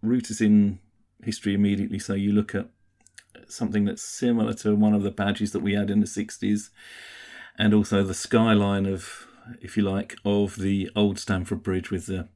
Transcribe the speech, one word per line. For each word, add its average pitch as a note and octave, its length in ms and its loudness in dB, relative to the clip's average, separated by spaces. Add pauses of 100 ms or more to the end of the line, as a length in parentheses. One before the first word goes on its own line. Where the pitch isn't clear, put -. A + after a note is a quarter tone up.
root A#2+ 280 0
us A2 100 -4
in G#2 380 4 (440)
history G#2+ 320 -4
immediately. G2+ 440 0
So G2+ 160 -4
you G2+ 180 0
look G#2 220 0
at G2 140 -4 (800)
something G#2 360 -2
that's - 180 -4
similar A#2 520 0
to G#2+ 200 0
one G#2+ 200 4
of G2+ 80 2
the G2 80 -2
badges G2+ 420 -2
that G2+ 80 -2
we G2 140 -2
had G#2 160 0
in G2+ 100 2
the G2+ 60 2
sixties, G#2 640 -4 (880)
and G#2+ 160 4
also G2+ 280 4
the F#2+ 120 -2
skyline G2+ 720 2
of, F#2+ 400 -8 (340)
if - 160 -8
you A2 60 2
like, G2 420 -2
of G2+ 320 0
the G2 380 -2
old G#2 240 2
Stamford F#2 440 -4
Bridge F#2 280 -4
with F2+ 160 -6
the F#2 140 -6 (160)